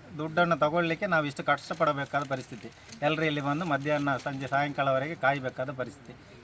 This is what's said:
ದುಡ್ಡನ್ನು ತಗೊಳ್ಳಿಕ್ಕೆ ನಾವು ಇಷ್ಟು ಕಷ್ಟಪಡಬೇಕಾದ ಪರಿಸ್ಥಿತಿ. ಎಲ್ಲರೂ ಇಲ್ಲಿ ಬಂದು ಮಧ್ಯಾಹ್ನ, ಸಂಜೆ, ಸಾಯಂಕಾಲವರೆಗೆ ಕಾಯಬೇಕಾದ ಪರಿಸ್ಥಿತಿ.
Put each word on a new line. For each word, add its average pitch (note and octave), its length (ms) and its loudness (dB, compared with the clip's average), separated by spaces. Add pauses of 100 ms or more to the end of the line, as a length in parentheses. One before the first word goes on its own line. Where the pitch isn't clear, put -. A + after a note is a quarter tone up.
(180)
ದುಡ್ಡನ್ನು D#3+ 400 2
ತಗೊಳ್ಳಿಕ್ಕೆ E3 480 2
ನಾವು D#3+ 200 4
ಇಷ್ಟು C#3 180 -6
ಕಷ್ಟಪಡಬೇಕಾದ D3 840 0
ಪರಿಸ್ಥಿತಿ. B2+ 420 -6 (320)
ಎಲ್ಲರೂ D#3 200 2
ಇಲ್ಲಿ D3+ 180 0
ಬಂದು C#3+ 240 0
ಮಧ್ಯಾಹ್ನ, C#3+ 520 0
ಸಂಜೆ, C3+ 300 -4
ಸಾಯಂಕಾಲವರೆಗೆ C#3 680 0
ಕಾಯಬೇಕಾದ C3+ 580 -2
ಪರಿಸ್ಥಿತಿ. B2+ 400 -8 (320)